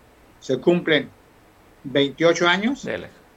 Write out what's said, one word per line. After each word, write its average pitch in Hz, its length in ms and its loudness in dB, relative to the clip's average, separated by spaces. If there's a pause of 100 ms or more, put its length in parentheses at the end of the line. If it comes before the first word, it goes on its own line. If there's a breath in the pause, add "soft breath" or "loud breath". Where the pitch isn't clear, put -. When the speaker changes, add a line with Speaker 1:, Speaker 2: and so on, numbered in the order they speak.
(380)
Speaker 1:
se 127 200 -4
cumplen 170 500 2 (760)
veintiocho 147 640 0
años 202 380 -2
Speaker 2:
Dele. 98 240 -8 (280)